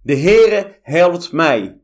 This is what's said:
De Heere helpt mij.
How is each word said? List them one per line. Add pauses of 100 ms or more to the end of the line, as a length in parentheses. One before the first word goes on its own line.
De
Heere
helpt
mij.